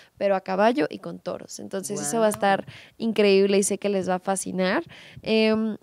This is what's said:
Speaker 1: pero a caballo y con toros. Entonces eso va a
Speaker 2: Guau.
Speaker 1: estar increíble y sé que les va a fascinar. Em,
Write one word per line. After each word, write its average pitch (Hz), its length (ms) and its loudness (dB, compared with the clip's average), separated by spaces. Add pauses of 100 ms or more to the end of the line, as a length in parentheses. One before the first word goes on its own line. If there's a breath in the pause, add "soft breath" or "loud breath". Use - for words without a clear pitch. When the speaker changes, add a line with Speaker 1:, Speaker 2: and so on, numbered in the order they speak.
(180 loud breath)
Speaker 1:
pero 196 180 0
a 190 60 -2
caballo 202 480 2
y - 80 -10
con 180 220 -14
toros. - 400 -12
Entonces 202 420 -8
eso 233 200 -4
va 220 40 6
a 214 40 4
Speaker 2:
Guau. 208 40 0
Speaker 1:
estar 196 320 0 (320 loud breath)
increíble 202 600 4
y - 20 4
sé 202 160 -2
que 202 120 -4
les 190 200 -2
va 180 60 0
a 180 40 -2
fascinar. 185 640 -2 (380 loud breath)
Em, 220 600 0